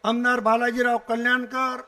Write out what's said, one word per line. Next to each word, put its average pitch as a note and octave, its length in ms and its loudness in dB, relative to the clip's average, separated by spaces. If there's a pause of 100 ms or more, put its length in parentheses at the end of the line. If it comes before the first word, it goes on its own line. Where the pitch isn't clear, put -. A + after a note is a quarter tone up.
आमदार A#3+ 360 0
बालाजीराव A#3+ 580 2 (100)
कल्याणकर B3 800 -2